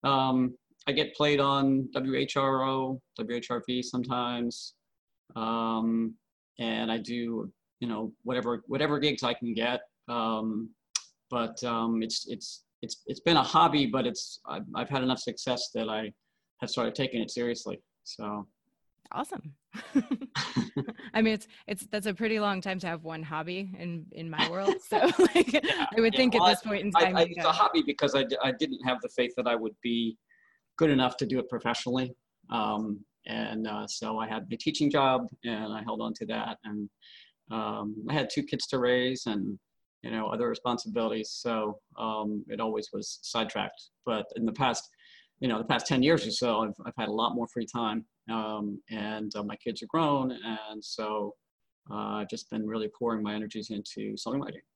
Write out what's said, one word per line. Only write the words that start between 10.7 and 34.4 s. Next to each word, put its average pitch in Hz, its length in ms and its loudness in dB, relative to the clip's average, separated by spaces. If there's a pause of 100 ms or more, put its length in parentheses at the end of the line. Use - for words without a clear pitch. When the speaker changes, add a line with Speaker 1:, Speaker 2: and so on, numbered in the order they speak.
Speaker 1:
but, 117 340 -4
um, 113 400 0
it's, 110 160 -4 (140)
it's, - 160 -12 (340)
it's, - 140 -10 (100)
it's - 200 -8
been 170 100 6
a 131 180 4
hobby, 151 300 6 (100)
but 123 100 2
it's, - 400 -6
I've, 80 300 -8
I've 117 140 -4
had 135 180 0
enough 127 120 2
success 120 540 -4
that 113 160 -2
I 110 220 -4 (500)
have 120 80 -4
started 117 260 -2
taking 117 260 0
it 104 100 -4
seriously. 117 500 -4 (220)
So. 104 420 -8 (680)
Speaker 2:
Awesome. 262 440 -8 (180)
<laughs> - 1400 -4
I 220 80 4
mean, 220 160 4
it's, 208 100 -10 (200)
it's, 202 240 -8
that's 208 160 -2
a 208 60 0
pretty 220 260 0
long 202 220 0
time 185 180 -4
to 180 80 -6
have 165 160 -6
one 160 200 -8
hobby 175 500 -6 (100)
in, 170 280 -6
in 165 180 -10
my 156 160 2
world. 190 360 0
So, - 160 0
<laughs> 349 120 8 (240)
like, 330 200 4
Speaker 1:
Yeah. 311 340 2 (100)
Speaker 2:
I 226 40 6
would 226 120 6
Speaker 1:
Yeah, 262 60 2
Speaker 2:
think 254 140 6
Speaker 1:
well, 196 140 8
Speaker 2:
at 180 40 10
this 175 100 4
point 202 220 -2
in 202 120 0
Speaker 1:
I, 175 100 8
Speaker 2:
time, 180 120 4
Speaker 1:
I, 165 60 8
Speaker 2:
you 170 120 0
Speaker 1:
it's 165 100 0
a - 20 8
Speaker 2:
know. 160 60 6
Speaker 1:
hobby 165 320 6
because 139 300 2
I 135 80 6
d-, 123 200 0
I 135 80 2
didn't 131 380 -2
have 123 120 2
the 123 80 -6
faith 123 280 0
that 123 100 0
I 120 80 4
would 110 260 -2
be 117 360 0 (580)
good 160 140 6
enough 127 280 4
to 139 80 0
do 127 140 0
it 120 100 -2
professionally. 123 640 -2 (340)
Um, 107 560 -2 (200)
and, 110 420 -4
uh, 107 200 -6
so 110 300 -6
I 110 100 -4
had 110 220 -6